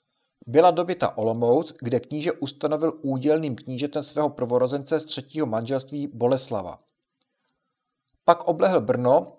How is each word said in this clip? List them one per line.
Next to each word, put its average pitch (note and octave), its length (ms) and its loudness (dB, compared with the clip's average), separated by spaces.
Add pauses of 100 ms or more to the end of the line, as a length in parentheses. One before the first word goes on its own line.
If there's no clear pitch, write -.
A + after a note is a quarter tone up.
(460)
Byla D#3 260 6
dobyta F3 460 -2
Olomouc, A#2+ 600 2
kde A#2+ 200 0
kníže D3+ 320 -4
ustanovil D3+ 720 -2
údělným C#3+ 540 0
knížetem C3+ 480 -6
svého D3+ 260 -2
prvorozence C3 680 0
z D#3 60 -12
třetího D3+ 400 -6
manželství C3 640 -4
Boleslava. A#2 720 -2 (1500)
Pak E3+ 180 4
oblehl F3+ 380 2
Brno, B2 580 0